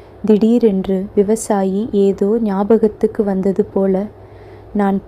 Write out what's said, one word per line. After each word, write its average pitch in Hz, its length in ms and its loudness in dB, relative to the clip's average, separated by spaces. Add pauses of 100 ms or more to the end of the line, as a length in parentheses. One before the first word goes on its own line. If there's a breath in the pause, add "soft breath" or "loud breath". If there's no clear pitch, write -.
(240 loud breath)
திடீரென்று 208 800 2 (100)
விவசாயி 202 760 0
ஏதோ 202 480 0
ஞாபகத்துக்கு 214 840 0
வந்தது 196 400 0
போல, 196 420 -2 (680 loud breath)
"நான் 196 340 0